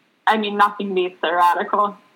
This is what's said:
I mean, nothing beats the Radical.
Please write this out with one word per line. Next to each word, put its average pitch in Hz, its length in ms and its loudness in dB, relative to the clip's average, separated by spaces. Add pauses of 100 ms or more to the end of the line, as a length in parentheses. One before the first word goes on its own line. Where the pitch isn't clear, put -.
(260)
I 220 120 4
mean, 208 180 -4
nothing 202 400 0
beats 180 260 -2
the 165 120 -2
Radical. 190 640 0 (180)